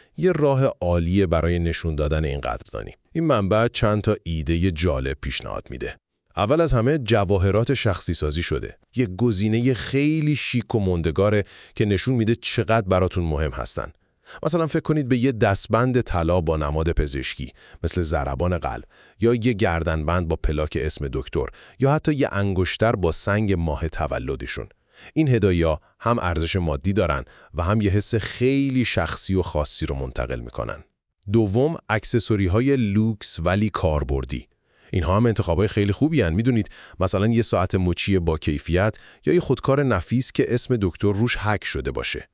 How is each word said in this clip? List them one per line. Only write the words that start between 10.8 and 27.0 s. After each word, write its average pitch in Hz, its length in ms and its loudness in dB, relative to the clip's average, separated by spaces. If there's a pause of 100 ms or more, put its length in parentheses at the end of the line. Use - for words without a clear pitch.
که 117 100 2
نشون 101 300 2
می‌ده 113 200 2
چقدر 110 520 0
براتون 92 360 2
مهم 78 280 0
هستن. - 400 -6 (520)
مثلاً 165 240 0
فکر 160 120 -2
کنید 151 300 0
به 127 80 4
یه 127 140 2
دستبند 113 720 2
طلا 87 400 2
با 80 160 0
نماد 78 340 0
پزشکی، 71 600 -4 (320)
مثل 87 180 0
ضربان 76 560 -2
قلب، 62 260 -8 (360)
یا 113 140 4
یه 120 200 0
گردنبند 85 760 0
با 80 80 -2
پلاک 76 460 -2
اسم 73 320 -4
دکتر، 67 320 -4 (340)
یا 135 140 2
حتی 156 200 0
یه 131 180 0
انگشتر 101 640 0
با 90 160 0
سنگ 101 420 0
ماه 82 340 -2
تولدشون. 64 800 -6 (460)
این 156 140 2
هدایا 90 520 4 (200)
هم 117 200 0
ارزش 82 360 -2
مادی 82 380 -2
دارن 78 300 0 (300)